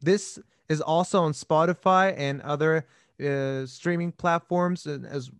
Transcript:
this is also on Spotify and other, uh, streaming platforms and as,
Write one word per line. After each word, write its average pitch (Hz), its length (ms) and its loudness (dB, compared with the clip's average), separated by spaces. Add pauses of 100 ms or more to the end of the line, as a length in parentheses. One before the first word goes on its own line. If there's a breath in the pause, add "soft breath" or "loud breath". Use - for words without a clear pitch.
this 190 400 0 (280)
is 156 120 0
also 175 420 2
on 156 100 2
Spotify 180 840 2
and 139 240 -4
other, 156 460 0 (300 soft breath)
uh, 135 480 -4
streaming 170 460 -4
platforms 175 720 0
and 143 220 -10
as, 131 340 -8